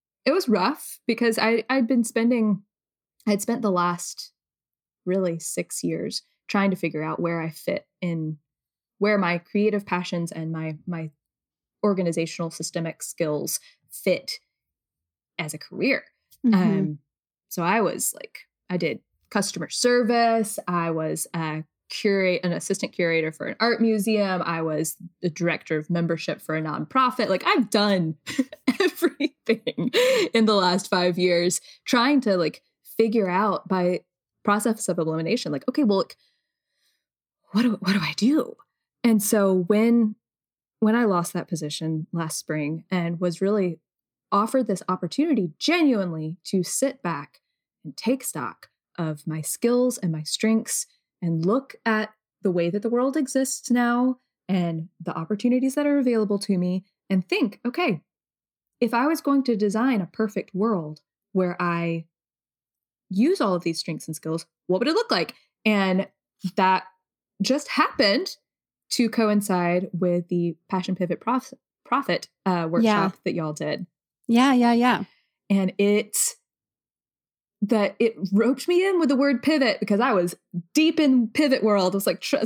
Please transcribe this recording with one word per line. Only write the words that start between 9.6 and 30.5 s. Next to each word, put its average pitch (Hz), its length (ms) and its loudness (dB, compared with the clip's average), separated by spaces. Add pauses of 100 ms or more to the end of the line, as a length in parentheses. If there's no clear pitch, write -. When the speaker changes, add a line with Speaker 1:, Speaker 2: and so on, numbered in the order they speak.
Speaker 1:
passions 175 460 -4
and 160 200 -6
my, 160 240 -6 (100)
my 165 240 -8 (720)
organizational 170 640 -2
systemic - 520 -8
skills 151 580 -4 (300)
fit - 480 -4 (1000)
as 156 160 -6
a 156 40 -14
career. - 460 -2 (420)
Speaker 2:
Mm-hmm. 226 80 6
Speaker 1:
Um, 185 440 2 (500)
so - 140 -6
I 202 200 2
was - 320 -2
like, - 260 -18 (300)
I 180 80 -2
did 147 220 -2 (300)
customer 202 380 -4
service. 233 960 2
I 170 240 -2
was 160 440 -4
a 156 300 -4 (260)
curate, 190 540 0
an 180 80 0
assistant - 400 -4
curator 165 380 0
for - 160 -10
an - 140 -8
art 233 200 0
museum. 208 640 0
I 165 180 -2
was 160 340 -4 (260)
the 180 80 0
director 160 460 -2
of 151 140 -6
membership 170 500 -2
for 156 160 -6
a 156 60 -4
nonprofit. 214 640 0
Like, - 180 0
I've 339 240 2
done 196 460 2 (320)
<laughs> - 320 -4
everything - 1120 -2 (420)
in 226 140 4
the 214 80 4